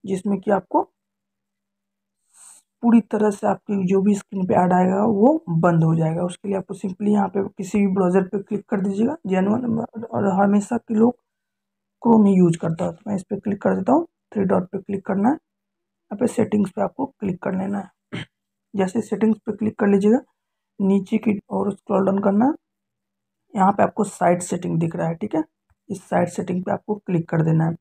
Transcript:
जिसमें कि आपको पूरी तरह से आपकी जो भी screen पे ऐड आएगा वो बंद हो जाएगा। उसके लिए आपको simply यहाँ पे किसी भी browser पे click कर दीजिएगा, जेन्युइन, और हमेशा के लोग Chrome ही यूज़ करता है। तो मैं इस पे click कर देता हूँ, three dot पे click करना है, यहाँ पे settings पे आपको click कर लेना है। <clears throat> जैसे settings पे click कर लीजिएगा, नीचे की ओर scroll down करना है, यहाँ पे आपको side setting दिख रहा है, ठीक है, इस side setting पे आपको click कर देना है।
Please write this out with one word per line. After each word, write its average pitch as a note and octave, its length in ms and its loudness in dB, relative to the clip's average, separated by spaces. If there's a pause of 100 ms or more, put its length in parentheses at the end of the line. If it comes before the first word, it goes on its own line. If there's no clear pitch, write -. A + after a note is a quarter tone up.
जिसमें G3 360 -2
कि G#3 120 -4
आपको - 300 0 (2000)
पूरी A#3 200 6
तरह G#3+ 280 0
से G3+ 160 -6
आपकी G3 400 -2
जो F#3+ 160 2
भी G3+ 120 4
screen F#3+ 320 -6
पे G#3+ 80 0
ऐड F3+ 180 2
आएगा F#3 320 2
वो A#3 460 2
बंद E3 340 4
हो D#3+ 120 4
जाएगा। E3 280 -2
उसके F3+ 240 -8
लिए G3 80 -2
आपको F#3+ 200 -8
simply G#3 360 -4
यहाँ G3 160 2
पे G3 200 -4
किसी F#3+ 300 -6
भी G3+ 160 2
browser F#3 300 2
पे G3 160 -6
click G3+ 280 -8
कर G3 120 -2
दीजिएगा, G#3 360 -2 (100)
जेन्युइन, G#3+ 520 0
और A3+ 560 -6
हमेशा G3+ 440 2
के - 160 -8
लोग A3+ 220 2 (840)
Chrome A3 240 6
ही G3+ 80 4
यूज़ F3 240 4
करता E3 260 -4
है। E3+ 80 -4
तो E3+ 140 -16
मैं G#3 100 -4
इस F#3 60 -6
पे G#3 140 -8
click G3 260 -6
कर F#3+ 140 2
देता G3 160 0
हूँ, E4+ 140 2 (260)
three G3+ 120 -2
dot F#3 260 0
पे G3 80 -8
click G3 280 -8
करना G3 220 0
है, D4 60 2
यहाँ - 800 -18
पे A#3+ 120 -2
settings G#3 420 -2
पे G#3 120 -6
आपको - 260 -4
click F#3 340 -8
कर F#3 120 -4
लेना G3 240 -4
है। - 420 -14
<clears throat> - 540 -20
जैसे G3 280 -2
settings G#3+ 380 0
पे G#3+ 120 -8
click G#3+ 260 -6
कर G#3 100 2
लीजिएगा, G#3 320 4 (600)
नीचे G3 380 0
की G3+ 200 0 (120)
ओर G3 220 -2
scroll F#3+ 340 -2
down G3 160 0
करना G#3 240 2
है, D4+ 60 2 (1040)
यहाँ G3 180 4
पे G#3 100 0
आपको - 240 0
side F3+ 360 0
setting F3 380 -4
दिख E3+ 160 -4
रहा E3+ 120 -4
है, E3 60 -6
ठीक G#3 200 -8
है, D#4 80 0 (460)
इस F#3 160 -10
side F3+ 260 0
setting F#3 340 -6
पे G3+ 80 -4
आपको G#3 240 -6
click E3+ 340 -4
कर D#3+ 140 0
देना D#3+ 200 2
है। E3 160 -2